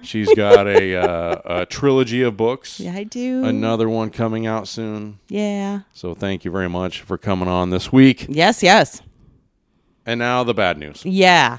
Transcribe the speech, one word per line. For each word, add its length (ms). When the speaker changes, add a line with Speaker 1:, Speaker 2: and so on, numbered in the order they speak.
Speaker 1:
She's 320
got 320
a, 300
uh, 640
a 40
trilogy 560
of 160
books. 420
Speaker 2:
Yeah, 140
I 120
do. 380
Speaker 1:
Another 460
one 220
coming 340
out 220
soon. 500
Speaker 2:
Yeah. 500
Speaker 1:
So 220
thank 320
you 60
very 180
much 320
for 160
coming 300
on 240
this 200
week. 380
Speaker 2:
Yes, 320
yes. 400
Speaker 1:
And 140
now 240
the 100
bad 240
news. 260
Speaker 2:
Yeah, 560